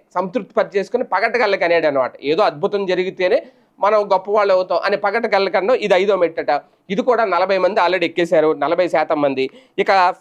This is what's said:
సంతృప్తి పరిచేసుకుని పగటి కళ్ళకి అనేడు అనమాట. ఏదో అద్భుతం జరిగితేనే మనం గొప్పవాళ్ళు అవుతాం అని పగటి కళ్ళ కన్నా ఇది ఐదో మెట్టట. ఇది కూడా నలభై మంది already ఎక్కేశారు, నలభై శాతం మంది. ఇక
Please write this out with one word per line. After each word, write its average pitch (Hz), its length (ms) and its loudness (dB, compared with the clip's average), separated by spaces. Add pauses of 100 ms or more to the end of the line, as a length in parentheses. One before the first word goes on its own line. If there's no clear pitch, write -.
(160)
సంతృప్తి 185 400 -6
పరిచేసుకుని 190 500 -2
పగటి 220 340 -2
కళ్ళకి 196 260 0
అనేడు 165 220 2
అనమాట. 135 260 0 (100)
ఏదో 156 200 0
అద్భుతం 190 440 -2
జరిగితేనే 185 560 -2 (380)
మనం 202 320 0
గొప్పవాళ్ళు 202 420 0
అవుతాం 185 300 0
అని 196 120 0
పగటి 214 320 -2
కళ్ళ 196 200 0
కన్నా 196 260 0
ఇది 202 200 0
ఐదో 196 220 2
మెట్టట. 160 460 -2 (280)
ఇది 196 120 -2
కూడా 226 220 2
నలభై 190 340 0
మంది 185 220 2
already 180 240 2
ఎక్కేశారు, 170 480 2
నలభై 156 360 0
శాతం 156 320 0
మంది. 135 300 -2 (280)
ఇక 190 420 2